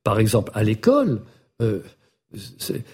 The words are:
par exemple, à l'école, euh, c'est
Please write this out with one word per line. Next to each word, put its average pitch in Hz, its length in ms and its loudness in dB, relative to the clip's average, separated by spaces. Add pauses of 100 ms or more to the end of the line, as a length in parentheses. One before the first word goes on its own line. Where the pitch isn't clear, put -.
par 107 140 0
exemple, 110 360 2
à 107 80 0
l'école, 131 600 2 (400)
euh, 107 180 -2 (800)
c'est - 340 -8